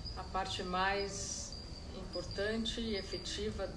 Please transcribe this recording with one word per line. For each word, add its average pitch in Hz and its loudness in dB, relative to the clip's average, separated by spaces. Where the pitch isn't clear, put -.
A 185 -4
parte 190 0
mais 190 2
importante 202 0
e 220 2
efetiva 196 -2